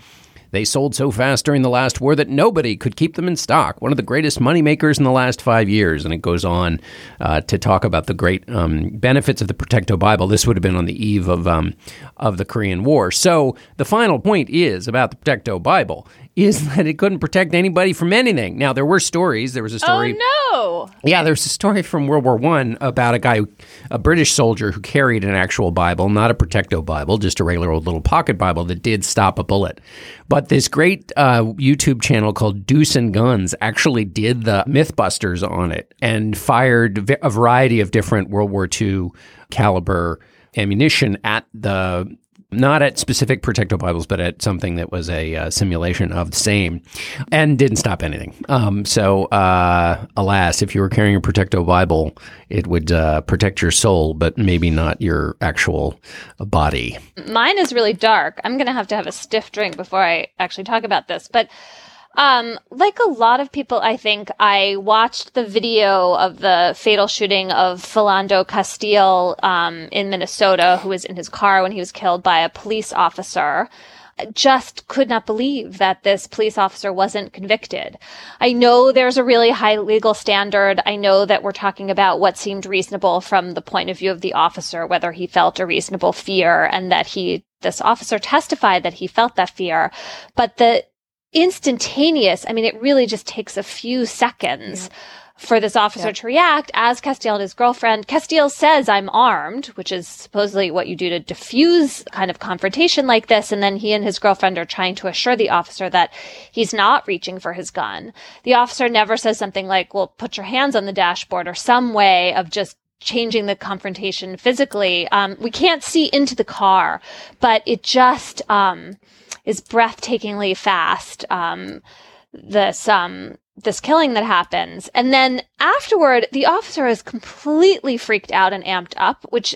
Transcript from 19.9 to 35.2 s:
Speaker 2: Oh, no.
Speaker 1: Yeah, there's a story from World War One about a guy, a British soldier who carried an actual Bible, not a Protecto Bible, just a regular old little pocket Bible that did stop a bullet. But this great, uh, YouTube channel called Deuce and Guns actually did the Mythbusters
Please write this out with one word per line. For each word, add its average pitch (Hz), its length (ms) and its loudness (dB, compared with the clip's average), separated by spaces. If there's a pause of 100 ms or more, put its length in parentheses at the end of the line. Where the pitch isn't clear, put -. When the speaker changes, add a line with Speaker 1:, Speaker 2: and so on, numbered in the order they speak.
Speaker 2:
Oh, 427 680 -2
no. - 20 -18 (140)
Speaker 1:
Yeah, 165 200 2
there's 156 220 0
a - 40 -6
story 202 320 0
from 143 260 -4
World 143 160 2
War 123 140 2
One 131 420 0
about 120 360 0
a 117 40 0
guy, 117 220 2 (500)
a - 80 -4
British 160 320 2
soldier 110 400 2
who 95 80 -8
carried 117 460 2
an 98 100 0
actual 92 360 0
Bible, 87 360 0
not 107 240 2
a - 40 2
Protecto 95 460 -2
Bible, 76 360 -2
just 98 240 -2
a - 20 2
regular 85 260 0
old 80 160 -2
little 82 160 -4
pocket 156 360 0
Bible 87 280 0
that 87 160 -6
did 107 220 0
stop - 360 0
a 90 40 -2
bullet. 95 380 -2 (480)
But 143 200 2
this 139 180 2
great, 180 500 0
uh, 123 240 4
YouTube 131 600 2
channel 107 320 2
called 101 340 -2
Deuce 143 280 4
and 117 180 2
Guns 107 460 2
actually 110 460 0
did 110 380 -2
the 101 240 2
Mythbusters 101 800 0